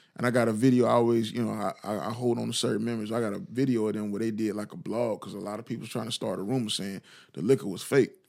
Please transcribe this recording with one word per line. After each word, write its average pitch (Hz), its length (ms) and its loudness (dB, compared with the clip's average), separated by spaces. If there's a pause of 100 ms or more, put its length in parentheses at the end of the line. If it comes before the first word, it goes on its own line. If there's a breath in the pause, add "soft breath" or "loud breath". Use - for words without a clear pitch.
(160 soft breath)
and 120 100 -2
I 123 40 4
got 117 180 4
a 117 40 2
video. 123 340 6
I 113 40 4
always, 117 400 4
you 117 140 -2
know, 107 80 -2
I, 104 200 -4 (120)
I, 101 240 -4
I - 40 -4
hold 120 280 0
on 113 80 -4
to 113 40 -4
certain 110 320 0
memories. 113 280 -4
I 117 80 0
got 107 140 -2
a 98 40 -6
video 113 480 0
of 107 80 0
them 104 160 -4
where 101 80 -4
they 113 140 0
did, 104 240 -2
like, 104 160 -8
a - 40 -14
blog 104 440 -2
'cause 98 140 -12
a 101 40 -8
lot 104 220 -8
of 117 40 -16
people 113 180 -8
was 117 80 -12
trying 113 160 -6
to 117 60 -6
start 101 280 -4
a - 20 -4
rumor 113 280 -2
saying 98 320 -6 (320 loud breath)
the - 80 -6
liquor 117 260 4
was 90 140 -6
fake. 123 300 4 (160)